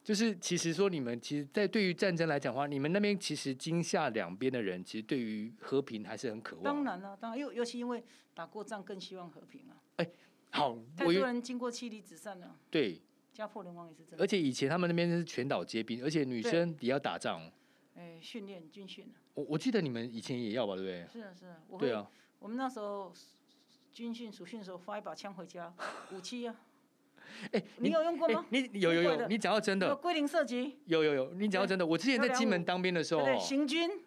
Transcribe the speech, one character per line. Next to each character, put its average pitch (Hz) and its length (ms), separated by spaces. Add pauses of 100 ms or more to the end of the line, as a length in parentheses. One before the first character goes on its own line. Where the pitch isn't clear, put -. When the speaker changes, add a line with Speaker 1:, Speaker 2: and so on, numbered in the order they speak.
Speaker 1:
就 220 100
是 208 220
其 - 180
实 165 200
说 196 160
你 165 100
们 120 180
其 147 200
实 143 120
在 208 160
对 202 180
于 180 100
战 190 200
争 165 140
来 143 100
讲 143 140
的 117 60
话， 143 80
你 143 120
们 143 140
那 202 80
边 208 180
其 - 160
实 135 200
金 165 280
厦 156 280
两 95 260
边 127 160
的 127 80
人 92 240
其 - 140
实 110 40
对 139 160
于 110 400
和 - 220
平 110 240
还 104 100
是 110 140
很 110 140
渴 - 140
望。 - 60
Speaker 2:
当 285 220
然 190 160
了， 196 180
当 226 120
然， 233 100
尤-， 285 140
尤 240 100
其 240 140
因 240 100
为 233 160 (300)
打 165 100
过 208 180
仗 202 200
更 196 180
希 185 160
望 175 140
和 151 100
平 - 300
啊。 - 100 (160)
Speaker 1:
哎， 170 140 (400)
好， 131 260 (180)
Speaker 2:
太 214 100
多 170 100
人 240 260
经 247 180
过 240 120
妻 240 180
离 214 140
子 - 120
散 190 240
了。 175 80
Speaker 1:
我 180 60
有 160 60 (120)
对。 104 300 (320)
Speaker 2:
家 214 160
破 202 160
人 175 100
亡 170 140
也 160 60
是 160 100
真 160 140
的。 - 40
Speaker 1:
而 196 40
且 202 120
以 143 140
前 135 160
他 156 80
们 180 100
那 170 60
边 170 160
是 170 160
全 131 240
岛 107 160
皆 113 180
兵， 113 220
而 151 60
且 151 120
女 123 200
生 165 380
也 120 100
要 135 80
打 107 180
仗。 90 240
Speaker 2:
对。 80 120 (420)
哎， 170 260
训 196 260
练， 175 240
军 196 160
训 202 200
啊。 - 100 (180)
Speaker 1:
我， 143 160
我 156 80
记 254 120
得 220 100
你 160 80
们 117 260
以 113 60
前 123 200
也 113 100
要 117 160
吧， 98 80
对 95 80
不 95 60
对？ 90 220
Speaker 2:
是 233 160
啊， 190 120
是 175 80
啊， 175 100 (120)
我 185 100
会 147 80
Speaker 1:
对 113 80
啊。 104 120 (320)
Speaker 2:
我 196 100
们 233 100
那 262 100
时 247 100
候 202 340 (800)
军 233 220
训、 233 160
暑 190 140
训 202 140
的 208 60
时 185 60
候 185 60
发 202 220
一 - 20
把 175 140
枪 202 180
回 175 140
家， 175 260 (200)
<laughs> - 200
武 190 80
器 240 260
啊。 226 80 (1000)
Speaker 1:
哎， 214 100 (160)
Speaker 2:
你 247 120
有 320 120
用 339 160
过 320 100
吗？ 320 220
Speaker 1:
你， 262 120 (100)
你， 202 80
有， 170 120
有， 170 100
有， 170 100
Speaker 2:
不 156 40
会 - 0
的。 165 120
Speaker 1:
你 220 100
讲 185 140
到 220 60
真 202 200
的。 196 100
Speaker 2:
有 277 80
归 349 160
零 294 160
射 311 160
击。 247 400
Speaker 1:
有， 165 180
有， 151 120
有， 131 180
你 196 160
讲 185 140
到 202 40
真 190 120
的， 180 60
Speaker 2:
对。 160 60
Speaker 1:
我 165 60
之 165 80
前 254 160
在 240 100
金 233 160
门 180 180
当 180 160
兵 185 120
的 170 100
时 165 120
候， 151 60
Speaker 2:
有 139 60
两 131 100
五。 104 40
对， - 20
对， 85 40
行 277 200
军。 330 240 (160)